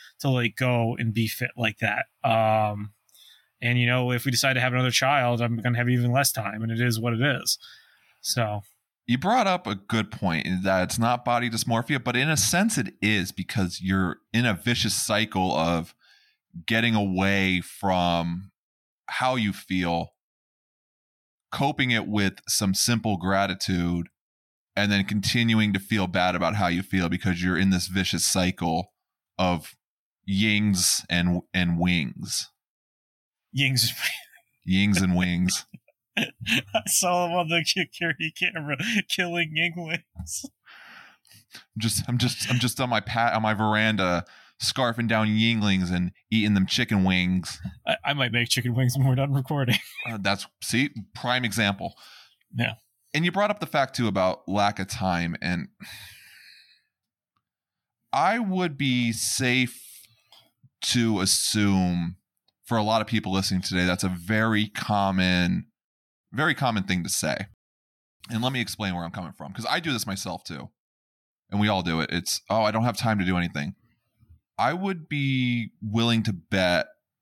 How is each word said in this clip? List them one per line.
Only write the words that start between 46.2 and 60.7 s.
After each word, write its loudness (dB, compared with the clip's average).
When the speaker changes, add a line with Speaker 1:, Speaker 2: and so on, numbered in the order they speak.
Speaker 2:
eating 4
them 4
chicken 0
wings. 2
Speaker 1:
I, 0
I -2
might -2
make 0
chicken 0
wings 2
when 2
we're 2
done 0
recording. 0
<laughs> -16
Speaker 2:
Uh, -6
that's, -2
see, 0
prime -2
example. -2
Speaker 1:
Yeah. 0
Speaker 2:
And 0
you 0
brought 0
up -6
the -8
fact, -2
too, 0
about 0
lack 0
of -6
time, -2
and -4
I 2
would -2
be 2
safe -2